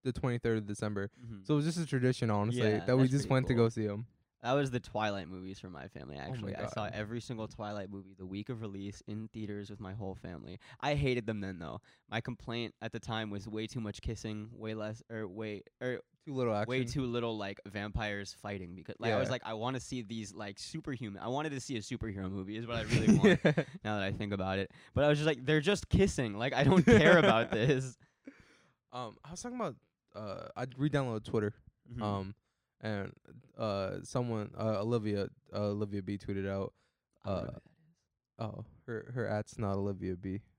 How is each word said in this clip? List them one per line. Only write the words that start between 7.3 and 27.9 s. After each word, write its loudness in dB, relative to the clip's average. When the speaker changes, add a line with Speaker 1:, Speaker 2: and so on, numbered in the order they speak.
Speaker 2:
Twilight -8
movie -14
the -12
week -6
of -6
release -8
in -6
theaters -8
with -14
my -8
whole -6
family. -12
I 0
hated 0
them -2
then, -6
though. -8
My -2
complaint -6
at -8
the -8
time -4
was -6
way -4
too -6
much -6
kissing, -6
way -8
less, -6
or -4
way, -6
or -2
Speaker 1:
Too -10
little 2
Speaker 2:
way 0
Speaker 1:
action. -4
Speaker 2:
too 0
little, -2
like, -6
vampires -4
fighting, -6
because, -12
like, 0
I 2
was 2
Speaker 1:
Yeah. -2
Speaker 2:
like, -4
"I -6
wanna -2
see -8
these, -8
like, -10
superhuman, -8
I -6
wanted -2
to -6
see -6
a -2
superhero -4
movie -6
is -6
what -4
I -2
Speaker 1:
<laughs> 0
Speaker 2:
really 8
want," 8
Speaker 1:
Yeah. 8
Speaker 2:
now 0
that 0
I 0
think -2
about 0
it. -4
But 4
I 8
was 6
just 2
like, 2
"They're 4
just 2
kissing. 4
Like, 0
I 4
don't 10
care 12
about 6
Speaker 1:
<laughs> 0
Speaker 2:
this." 2